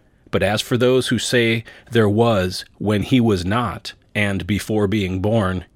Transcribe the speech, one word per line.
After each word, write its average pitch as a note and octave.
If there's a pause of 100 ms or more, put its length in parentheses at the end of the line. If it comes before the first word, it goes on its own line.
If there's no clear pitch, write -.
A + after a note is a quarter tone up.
(320)
But F#2+
as G#2
for C3
those B2+
who A#2
say A2+ (260)
there A2+
was G2+ (140)
when G2+
he C3
was G2+
not, A2 (220)
and G2+
before G#2
being F#2+
born F#2 (120)